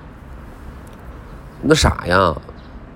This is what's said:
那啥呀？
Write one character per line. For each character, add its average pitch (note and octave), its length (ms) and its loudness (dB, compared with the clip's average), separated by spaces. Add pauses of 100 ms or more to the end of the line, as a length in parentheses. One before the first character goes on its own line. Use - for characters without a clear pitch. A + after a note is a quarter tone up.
(1600)
那 D#3 120 6
啥 - 340 2
呀？ F2+ 280 6 (600)